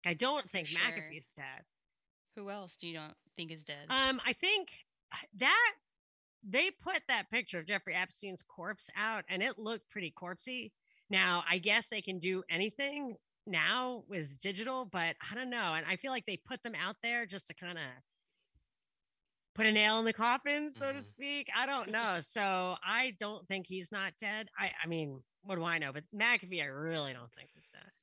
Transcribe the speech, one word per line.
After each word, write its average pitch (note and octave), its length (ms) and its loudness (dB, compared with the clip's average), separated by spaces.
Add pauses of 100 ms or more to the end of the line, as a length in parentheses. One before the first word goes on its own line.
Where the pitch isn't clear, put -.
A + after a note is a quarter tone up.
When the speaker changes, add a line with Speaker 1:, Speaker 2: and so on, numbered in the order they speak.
Speaker 1:
I F3 80 4
don't C4 300 2
Speaker 2:
For F#3 60 -10
Speaker 1:
think E3+ 200 -4
Speaker 2:
sure. E3+ 100 0
Speaker 1:
McAfee's D#3+ 540 -2
dead. C3+ 320 -12 (720)
Speaker 2:
Who G3 140 -10
else G3 260 -10
do F3 100 -10
you E3+ 60 -6
don't D#3 220 -10 (200)
think E3 160 -6
is D#3 140 -12
dead? D3 240 -10
Speaker 1:
Um, C4 360 4
I B3 60 2
think F#4+ 380 2 (680)
that D4+ 340 6 (680)
they C4+ 300 2
put F4 380 -4
that A3 200 2
picture G#3 300 -2
of D#3+ 60 -8
Jeffrey F#3 300 0
Epstein's F#3 480 -4
corpse F#3 520 -8
out, G#3 320 -2
and F#3 160 0
it B3+ 160 -2
looked G#3+ 300 -6
pretty F3 280 -6
corpsey. A3 540 -8 (380)
Now, F#3 380 4
I F3 120 6
guess G#3 300 4
they G#3+ 120 -2
can F#3 160 -4
do F#3 320 0
anything B3 680 -2 (280)
now G#3+ 600 2
with D3 320 -6
digital, A3+ 460 -2
but E3+ 300 0 (140)
I G#3 60 -6
don't B3+ 140 -4
know. G#3+ 260 0
And D#3+ 100 0
I F3+ 120 2
feel C4+ 140 -4
like B3 140 -2
they G3 120 -4
put - 260 -10
them A#3 120 -6
out F3+ 280 -2
there A#3 240 0
just F3+ 200 -8
to E3 60 -10
kinda D3+ 480 -8 (1500)
put A3 140 4
a G#3+ 40 8
nail G#3+ 280 6
in A3+ 60 2
the A3+ 80 4
coffin, C#4+ 580 2
so C#4 160 -4
to C4+ 60 -2
Speaker 3:
Mm-hmm. C#4 80 -6
Speaker 1:
speak. C#4 540 -6
I A#3+ 120 2
don't B3+ 240 -2
know. G#3+ 280 2
Speaker 2:
<laughs> - 20 -4
Speaker 1:
So F#3 640 2
I A3+ 360 2
don't G#3 280 -6
think G3 200 -4
he's F#3 240 -6
not G3 260 -4
dead. G#3+ 400 -4
I, G3 140 0 (120)
I D#3+ 40 -2
mean, D3+ 340 -2 (220)
what G3 140 -2
do E3 60 0
I E3+ 140 2
know? D3 160 -2
But D3+ 120 -8 (100)
McAfee, G3+ 480 2
I - 20 0
really D3 480 -2
don't A#2+ 180 -12
think C3+ 220 -20
he's - 140 -20
dead. - 240 -20 (120)